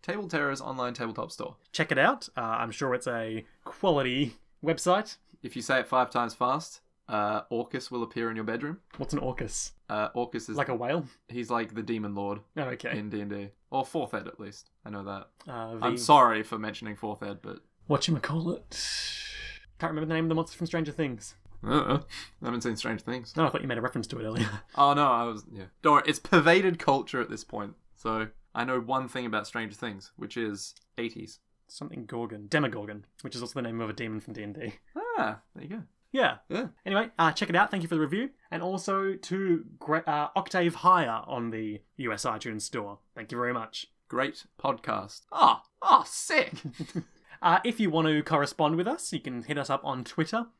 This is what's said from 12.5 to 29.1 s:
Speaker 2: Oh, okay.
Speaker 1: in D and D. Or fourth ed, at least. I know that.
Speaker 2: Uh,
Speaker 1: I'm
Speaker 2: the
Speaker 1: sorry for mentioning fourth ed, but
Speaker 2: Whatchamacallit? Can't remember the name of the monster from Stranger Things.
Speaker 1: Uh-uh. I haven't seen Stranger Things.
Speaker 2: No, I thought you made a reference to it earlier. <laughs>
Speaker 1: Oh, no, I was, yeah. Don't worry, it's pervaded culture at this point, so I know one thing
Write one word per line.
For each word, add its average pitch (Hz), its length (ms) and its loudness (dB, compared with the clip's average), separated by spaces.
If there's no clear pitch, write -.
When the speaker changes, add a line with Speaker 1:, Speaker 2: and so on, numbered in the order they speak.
Speaker 2:
Oh, 156 80 -4
okay. 123 340 -6
Speaker 1:
in 107 120 -6
D 104 100 -4
and 101 100 -6
D. 101 180 -8
Or 127 140 0
fourth - 300 -4
ed, 101 140 -6
at - 100 -16
least. 104 320 -16
I 107 60 -12
know 101 140 -8
that. 98 240 -10
Speaker 2:
Uh, 117 340 -8
Speaker 1:
I'm 120 120 0
Speaker 2:
the 120 40 -4
Speaker 1:
sorry 120 440 8
for 110 160 -6
mentioning 107 380 -8
fourth 104 260 -6
ed, 101 200 -8
but 98 180 -12
Speaker 2:
Whatchamacallit? - 1300 -2
Can't 165 120 -2
remember 156 180 -2
the 165 60 0
name 160 100 2
of 165 40 2
the 160 60 2
monster 165 220 0
from 175 100 -4
Stranger 160 260 -2
Things. - 420 -4
Speaker 1:
Uh-uh. 147 340 4
I - 20 -12
haven't 120 180 -2
seen 117 140 -2
Stranger 113 280 -4
Things. 120 320 -6
Speaker 2:
No, 160 100 4
I 127 40 4
thought - 120 -2
you 135 60 -4
made 117 100 -2
a 113 40 -2
reference 120 260 -2
to 127 100 -8
it 110 60 -6
earlier. 110 240 0
<laughs> - 140 -20
Speaker 1:
Oh, 143 180 8
no, 147 160 6
I 117 140 4
was, 110 280 -6
yeah. 98 120 -12
Don't 151 120 8
worry, 139 120 8
it's 151 120 2
pervaded 175 600 6
culture 139 420 2
at 110 100 -2
this 110 140 -8
point, 104 300 -8
so 110 340 -2
I 117 100 -2
know 127 160 0
one 120 280 -2
thing 123 180 -6